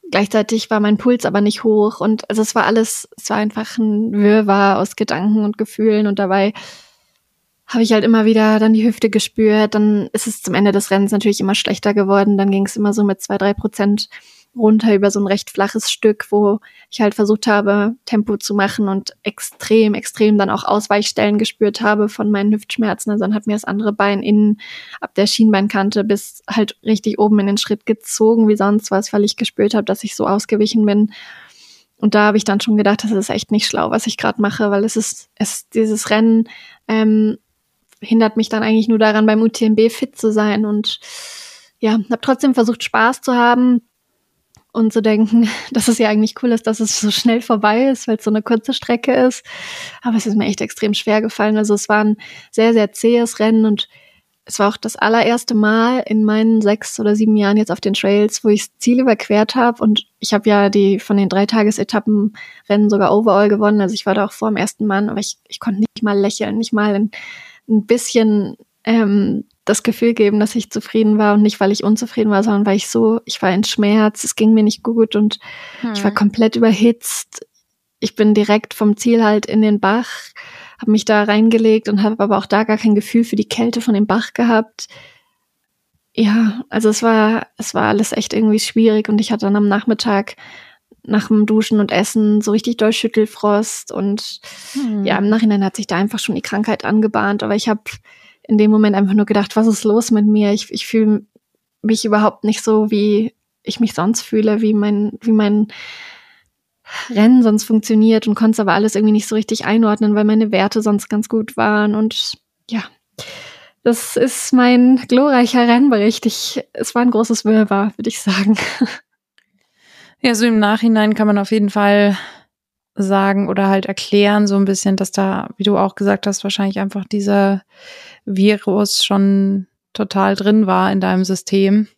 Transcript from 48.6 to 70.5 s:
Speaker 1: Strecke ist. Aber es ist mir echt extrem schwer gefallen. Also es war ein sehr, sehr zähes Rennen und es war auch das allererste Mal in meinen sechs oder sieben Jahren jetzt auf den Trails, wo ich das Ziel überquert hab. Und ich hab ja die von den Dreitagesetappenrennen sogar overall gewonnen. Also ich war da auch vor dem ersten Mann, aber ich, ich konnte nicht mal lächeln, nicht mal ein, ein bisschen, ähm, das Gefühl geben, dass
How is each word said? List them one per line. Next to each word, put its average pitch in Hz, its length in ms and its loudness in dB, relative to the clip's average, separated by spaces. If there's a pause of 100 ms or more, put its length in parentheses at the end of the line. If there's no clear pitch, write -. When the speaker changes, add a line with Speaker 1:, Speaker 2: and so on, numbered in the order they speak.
Speaker 1:
Strecke 240 380 -4
ist. 254 340 0 (560)
Aber 233 140 -2
es 208 100 -2
ist 214 120 0
mir 196 80 0
echt 202 160 -4
extrem 214 320 -4
schwer 214 280 0
gefallen. 214 360 -2
Also 208 160 0
es - 160 -4
war 214 160 2
ein 214 100 2 (360)
sehr, 226 200 2
sehr 214 220 2
zähes 233 460 0
Rennen 220 260 2
und 208 240 -2 (560)
es - 140 -12
war 208 100 2
auch - 80 -8
das - 180 -10
allererste 233 580 0
Mal 226 520 2
in 214 180 0
meinen 220 380 2
sechs 214 400 -2
oder 214 160 0
sieben 214 180 2
Jahren 202 220 2
jetzt 208 140 0
auf - 100 -6
den 196 140 -2
Trails, 208 500 0
wo - 20 4
ich 208 140 2
das - 160 -16
Ziel 240 240 2
überquert 220 540 0
hab. 240 260 0
Und 214 260 0 (120)
ich - 140 -4
hab 214 140 0
ja 202 220 4
die 202 300 2
von 208 180 -2
den 196 100 2
Dreitagesetappenrennen 208 1600 -2
sogar 202 240 2
overall 208 360 4
gewonnen. 208 320 2
Also 190 120 -2
ich - 120 -10
war 196 100 0
da 202 100 0
auch 202 60 -8
vor 220 180 -6
dem 208 60 -2
ersten 214 300 -4
Mann, 202 240 -2
aber 220 100 -6
ich, - 180 -10 (120)
ich - 100 -18
konnte 208 220 -4
nicht - 200 -4
mal 208 160 0
lächeln, 208 400 -2
nicht 226 160 -4
mal 208 220 0
ein, 208 160 -2 (560)
ein 214 180 0
bisschen, 220 720 0 (260)
ähm, 214 600 0 (220)
das - 180 -2
Gefühl 233 320 0
geben, 208 240 2
dass 208 160 -2